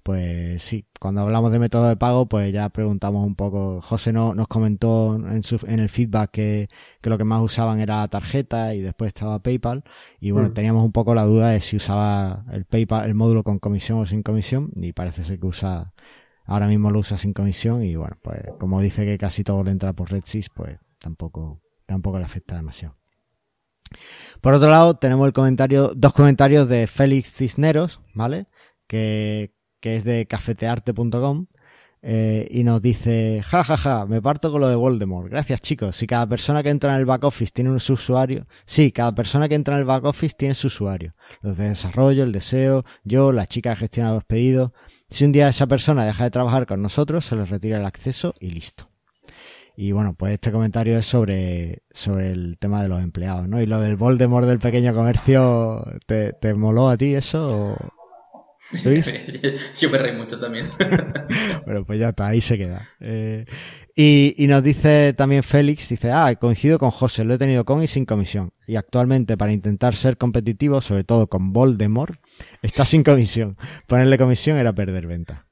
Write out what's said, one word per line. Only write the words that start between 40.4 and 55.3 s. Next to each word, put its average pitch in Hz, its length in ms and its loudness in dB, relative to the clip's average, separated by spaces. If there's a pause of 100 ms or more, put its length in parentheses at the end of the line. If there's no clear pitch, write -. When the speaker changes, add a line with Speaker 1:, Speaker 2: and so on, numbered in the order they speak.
Speaker 1:
su 139 140 -4
usuario. 92 460 -6 (280)
Los 101 140 -6
de 104 140 -2
desarrollo, 131 520 2
el 123 100 -2
deseo, 131 520 0 (200)
yo, 135 280 4
la 104 140 0
chica 120 280 -6
que - 60 -10
gestiona 113 340 -2
los 110 100 -4
pedidos. 127 460 0 (400)
Si - 140 0
un 143 80 4
día 143 160 6
esa 139 180 2
persona 131 380 2
deja 107 200 -2
de 120 60 0
trabajar 123 360 0
con 98 160 -4
nosotros, 147 420 -2
se - 120 -6
les 101 140 -4
retira 104 280 -4
el 101 80 -4
acceso 131 520 -8
y 92 120 -10
listo". - 380 -16 (880)
Y 98 160 -4
bueno, 101 220 0
pues 98 200 -4
este 110 160 -4
comentario 113 480 0
es 113 80 -2
sobre, 92 760 -2 (100)
sobre 95 400 -4
el 87 260 -6
tema 101 240 -2
de 98 60 -2
los 90 120 -2
empleados, 90 480 -6
¿no? 113 140 -2
Y 110 40 0
lo 110 140 0
del 107 160 0
Voldemort 123 520 2
del 123 100 2
pequeño 120 340 2
comercio, 117 920 2 (200)